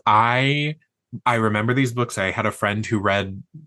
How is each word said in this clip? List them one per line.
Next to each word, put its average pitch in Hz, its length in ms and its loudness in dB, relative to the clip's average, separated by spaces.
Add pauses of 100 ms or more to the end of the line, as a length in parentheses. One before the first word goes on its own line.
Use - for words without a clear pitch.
I, 131 720 2 (500)
I 120 100 2
remember 110 380 0
these 131 180 2
books. 120 260 -4
I 95 140 0
had 107 140 -2
a 104 60 -2
friend 104 340 -2
who 107 140 -2
read, 98 420 -2 (260)